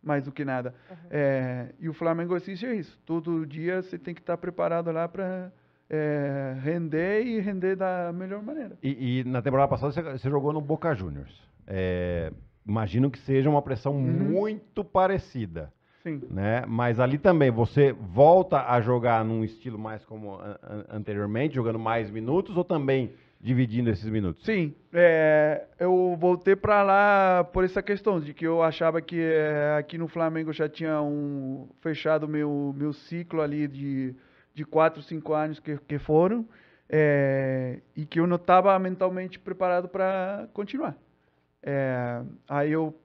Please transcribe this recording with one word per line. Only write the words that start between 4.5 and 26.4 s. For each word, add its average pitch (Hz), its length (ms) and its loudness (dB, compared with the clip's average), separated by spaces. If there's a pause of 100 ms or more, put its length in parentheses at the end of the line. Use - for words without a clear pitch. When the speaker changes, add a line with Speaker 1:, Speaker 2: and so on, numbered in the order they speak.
Speaker 1:
lá 165 160 -2
pra, 185 440 -8 (380)
é, 139 720 -2
render 165 640 0
e 233 160 -2
render 190 360 -2
da 185 380 -4
melhor 185 300 -8
maneira. 262 400 -10
Speaker 3:
E, 131 380 -2
e - 20 -4
na 127 180 -2
temporada 135 260 2
passada 135 240 -2
você, 156 120 -4
você 135 260 -6
jogou 143 240 0
no 156 80 -4
Boca 156 320 -2
Juniors. 71 480 -8 (240)
É, 90 680 -2 (360)
imagino 110 420 0
que 123 80 -12
seja 135 320 2
uma 147 140 2
pressão 139 320 -4
Speaker 1:
Uhum. 139 120 -2
Speaker 3:
muito 202 800 -2
parecida. 117 880 -2 (280)
Speaker 1:
Sim. 151 280 -10
Speaker 3:
Né? 107 360 -2
Mas 113 320 0
ali 127 200 2
também 147 340 6
você 120 400 4
volta 139 800 6
a 123 100 4
jogar 117 460 2
num 113 180 0
estilo 110 340 -10
mais 110 280 -10
como 107 340 -14
an-, 98 240 -14
an-, 104 280 -12
anteriormente, 107 640 -2
jogando 113 220 0
mais 113 320 -2
minutos, 135 460 -2
ou 175 80 0
também 135 480 0 (260)
dividindo 120 520 0
esses 104 200 -2
minutos? 104 360 -2
Speaker 1:
Sim, 175 280 0 (200)
é, 156 720 4 (120)
eu 180 400 2
voltei 180 380 4